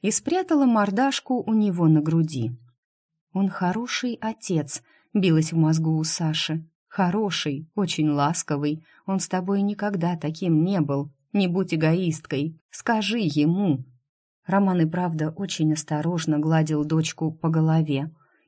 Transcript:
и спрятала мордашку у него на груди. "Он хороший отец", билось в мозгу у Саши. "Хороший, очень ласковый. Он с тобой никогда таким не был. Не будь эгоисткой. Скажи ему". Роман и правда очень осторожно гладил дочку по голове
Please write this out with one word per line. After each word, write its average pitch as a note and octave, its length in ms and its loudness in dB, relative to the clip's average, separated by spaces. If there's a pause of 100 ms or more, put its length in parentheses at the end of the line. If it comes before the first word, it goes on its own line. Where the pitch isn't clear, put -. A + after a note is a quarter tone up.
и G#3 100 -2
спрятала E4 540 0
мордашку A#3 760 0
у A3 120 -2
него F#3+ 340 4
на D#3 140 8
груди. D#3 500 0 (800)
"Он F#3+ 160 0
хороший A3+ 720 -4
отец", F3+ 600 -4 (320)
билось D#3+ 380 4
в E3 60 0
мозгу D#3+ 400 2
у D#3 60 -2
Саши. D#3+ 640 -4 (200)
"Хороший, F3 880 -2
очень D#3+ 340 0
ласковый. D3 760 -2 (220)
Он F#3+ 140 -2
с - 80 -4
тобой F#3+ 340 -2
никогда G3+ 560 -2
таким D#3 460 0
не F#3+ 180 2
был. C#3+ 300 -2 (220)
Не G3 140 2
будь F#3 260 -2
эгоисткой. D#3+ 840 -2 (120)
Скажи A3 480 -2
ему". D#3 680 0 (600)
Роман F#3+ 340 2
и D#3+ 40 4
правда D#3+ 440 -2
очень D#3+ 440 -2
осторожно D#3 640 -2
гладил D#3 460 0
дочку D#3+ 460 -2
по D#3+ 180 -4
голове D#3+ 640 0 (360)